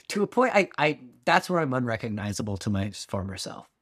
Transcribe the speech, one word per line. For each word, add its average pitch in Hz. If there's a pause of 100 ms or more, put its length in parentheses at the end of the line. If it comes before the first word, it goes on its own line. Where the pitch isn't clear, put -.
to 202
a -
point, 247
I, 196
I, 147 (260)
that's 175
where 175
I'm 139
unrecognizable 107
to -
my 101
former 95
self. - (140)